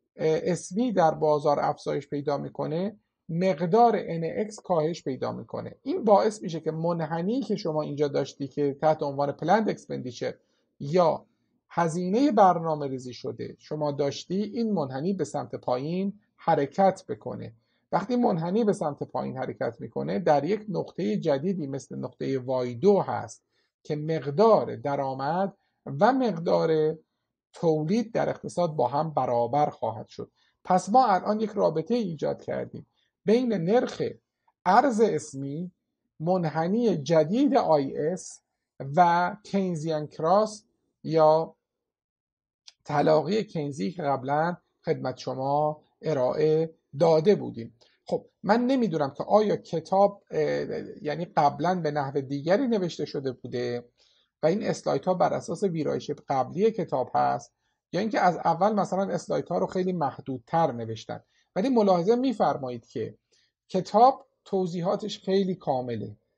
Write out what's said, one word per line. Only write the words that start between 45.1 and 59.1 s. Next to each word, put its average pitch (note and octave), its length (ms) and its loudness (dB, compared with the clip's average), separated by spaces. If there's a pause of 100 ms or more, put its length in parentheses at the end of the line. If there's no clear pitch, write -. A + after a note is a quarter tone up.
شما C#3+ 640 -2 (220)
ارائه D#3 680 0 (300)
داده E3 340 6
بودیم. A#2 400 -8 (320)
خب، - 180 -4 (180)
من A#3 240 2
نمی‌دونم F3+ 440 0
که - 140 -8
آیا G3+ 320 4
کتاب، G3 720 0
اه، D3 760 -4
یعنی D3+ 200 -4
قبلاً D#3 560 2
به D#3 100 -2
نحو C#3+ 300 -2
دیگری C#3+ 460 0
نوشته F#3 380 -2
شده C3+ 280 -4
بوده A#2+ 520 -6 (580)
و D3+ 40 4
این F#3+ 200 2
اسلایدها D#3 480 -2
بر D#3+ 200 2
اساس D3+ 280 -6
ویرایش D3 480 -2
قبلی C#3 600 -2
کتاب D3 440 -4
هست، C3 380 0 (400)
یا E3+ 80 -2
اینکه A3 200 -2
از F#3 160 4
اول F3 360 2
مثلاً F#3+ 300 0
اسلایدها E3+ 560 -2